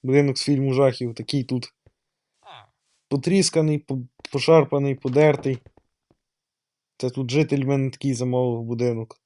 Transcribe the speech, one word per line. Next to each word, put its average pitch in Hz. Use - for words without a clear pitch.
будинок 135
з -
фільму 139
жахів. 127
Такий 127
тут 123
потрісканий, 156
по-, 135
пошарпаний, 143
подертий. 139
Це 127
тут 127
житель 143
в 131
мене 135
такий 135
замовив 123
будинок. 117